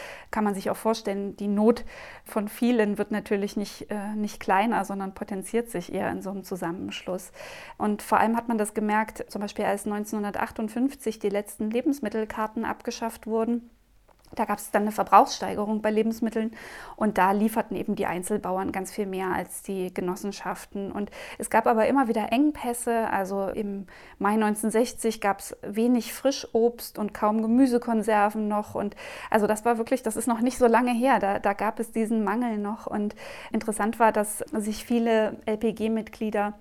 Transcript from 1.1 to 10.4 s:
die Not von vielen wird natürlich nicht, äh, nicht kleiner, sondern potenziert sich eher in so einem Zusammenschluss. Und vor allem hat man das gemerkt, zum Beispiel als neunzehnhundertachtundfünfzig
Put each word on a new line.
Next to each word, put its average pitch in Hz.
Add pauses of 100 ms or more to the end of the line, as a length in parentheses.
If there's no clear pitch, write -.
die 208
Not 214 (400)
von 208
vielen 214
wird 208
natürlich 202
nicht, -
äh, 208
nicht 208
kleiner, 196
sondern 196
potenziert 214
sich -
eher 196
in 190
so 196
einem 190
Zusammenschluss. 185 (480)
Und 208
vor 214
allem 226
hat 233
man 226
das 208
gemerkt, 214
zum 208
Beispiel 208
als -
neunzehnhundertachtundfünfzig 214